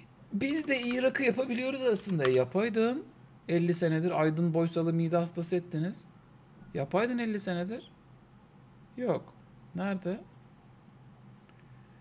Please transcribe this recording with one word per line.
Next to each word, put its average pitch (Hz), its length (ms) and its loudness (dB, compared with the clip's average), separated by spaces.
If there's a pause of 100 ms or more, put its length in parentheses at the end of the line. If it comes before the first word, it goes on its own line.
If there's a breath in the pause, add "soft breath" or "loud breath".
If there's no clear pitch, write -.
(320)
biz 285 360 -2
de 269 120 2
iyi 240 220 -2
rakı 262 200 2
yapabiliyoruz 262 600 0
aslında. 190 420 2
E, 131 80 6
yapaydın. 220 720 2 (440)
Elli 170 260 2
senedir 160 460 2
Aydın 160 340 2
Boysal'ı 165 380 2
mide 165 240 2
hastası 170 400 -2
ettiniz. 170 480 -4 (680)
Yapaydın 214 440 0
elli 220 220 -2
senedir. 185 520 -6 (1040)
Yok. 240 380 -2 (400)
Nerede? 190 460 -4 (1800 loud breath)